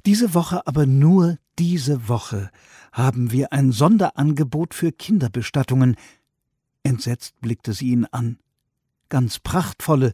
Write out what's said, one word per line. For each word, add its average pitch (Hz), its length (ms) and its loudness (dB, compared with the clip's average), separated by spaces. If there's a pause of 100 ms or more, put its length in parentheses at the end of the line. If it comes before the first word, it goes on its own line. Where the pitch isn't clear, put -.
"diese 208 280 2
Woche, 175 340 -2
aber 147 180 0
nur 165 520 4 (200)
diese 147 500 -2
Woche, 104 440 -6 (400)
haben 123 400 -2
wir 127 200 -2
ein 135 200 2
Sonderangebot 151 1040 0
für 165 160 -2
Kinderbestattungen." 131 1040 0 (880)
Entsetzt - 580 -4
blickte 113 320 -6
sie 127 160 -4
ihn 120 220 2
an. 117 260 -4 (720)
"Ganz 127 300 -2
prachtvolle, 135 760 -2